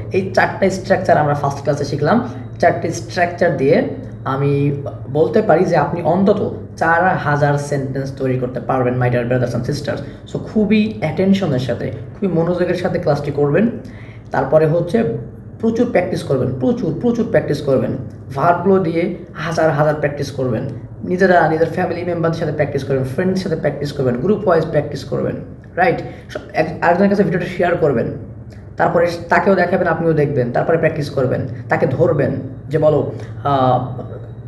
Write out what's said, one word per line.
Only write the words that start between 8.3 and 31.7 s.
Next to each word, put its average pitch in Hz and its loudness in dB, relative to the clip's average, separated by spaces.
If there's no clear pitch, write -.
করতে 123 -4
পারবেন, 127 0
my 123 2
dear 123 2
brothers 123 0
and 107 -4
sisters। 127 -4
So, - -6
খুবই 214 2
অ্যাটেনশনের 170 2
সাথে, 127 -2
খুবই 185 0
মনোযোগের 175 0
সাথে 175 -2
ক্লাসটি 147 0
করবেন। 147 2
তারপরে 156 4
হচ্ছে 170 0
প্রচুর 226 0
প্র্যাকটিস 180 0
করবেন, 127 -2
প্রচুর, 240 -2
প্রচুর 233 0
প্র্যাকটিস - 0
করবেন। 131 0
ভার্বগুলো 175 2
দিয়ে 165 -2
হাজার 160 0
হাজার 147 2
প্র্যাকটিস 147 -4
করবেন। 127 -2
নিজেরা 180 4
নিজের 156 2
ফ্যামিলি 170 -4
মেম্বারদের 165 -2
সাথে 151 -2
প্র্যাকটিস 143 -2
করবেন, 135 0
ফ্রেন্ডসদের 185 0
সাথে 160 -2
প্র্যাকটিস 147 -2
করবেন, 127 0
গ্রুপ 185 0
ওয়াইজ 160 4
প্র্যাকটিস 143 -2
করবেন, - -4
রাইট? 180 2
স-, - -12
এক-, 160 -2
আরেকজনের 175 4
কাছে 202 4
ভিডিওটা 175 0
শেয়ার 175 0
করবেন। 135 2
তারপরে 170 2
তাকেও 185 4
দেখাবেন, 175 2
আপনিও 165 2
দেখবেন, 127 2
তারপরে 151 2
প্র্যাকটিস 151 0
করবেন। 123 -2
তাকে 165 2